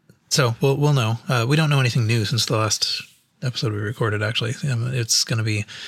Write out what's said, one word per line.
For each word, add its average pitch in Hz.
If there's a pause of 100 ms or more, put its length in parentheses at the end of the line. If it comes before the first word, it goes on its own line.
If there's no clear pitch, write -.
(300)
so 120
we'll, 139
we'll 147
know. 113 (100)
Uh, 120
we 147
don't 156
know 143
anything 123
new 113
since 110
the 117
last - (380)
episode 123
we 104
recorded. 107
Actually, 113 (140)
um, 120
it's 120
gonna 110
be 107 (240)